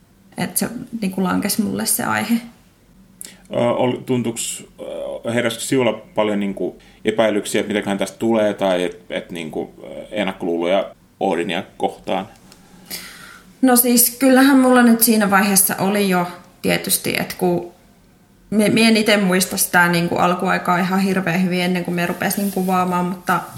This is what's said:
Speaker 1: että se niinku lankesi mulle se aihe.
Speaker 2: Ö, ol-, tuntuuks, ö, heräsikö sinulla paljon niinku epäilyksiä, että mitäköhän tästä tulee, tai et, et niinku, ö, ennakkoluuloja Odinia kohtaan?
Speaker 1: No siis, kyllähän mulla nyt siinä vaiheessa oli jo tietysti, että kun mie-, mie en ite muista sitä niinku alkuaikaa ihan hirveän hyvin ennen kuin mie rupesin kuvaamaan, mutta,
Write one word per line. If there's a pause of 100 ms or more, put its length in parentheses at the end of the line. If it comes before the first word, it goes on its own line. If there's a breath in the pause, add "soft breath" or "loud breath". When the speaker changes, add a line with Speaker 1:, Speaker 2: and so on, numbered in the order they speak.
(380)
Speaker 1:
että
se (320)
niinku
lankesi
mulle
se
aihe. (1200 loud breath)
Speaker 2:
Ö,
ol-,
tuntuuks, (600)
ö,
heräsikö
sinulla (220)
paljon
niinku (280 loud breath)
epäilyksiä,
että
mitäköhän
tästä
tulee,
tai
et,
et
niinku, (100)
ö, (240)
ennakkoluuloja (240)
Odinia (140)
kohtaan? (1400 loud breath)
Speaker 1:
No
siis,
kyllähän
mulla
nyt
siinä
vaiheessa
oli
jo (340)
tietysti,
että
kun (800)
mie-,
mie
en
ite
muista
sitä
niinku
alkuaikaa
ihan
hirveän
hyvin
ennen
kuin
mie
rupesin
kuvaamaan,
mutta, (160)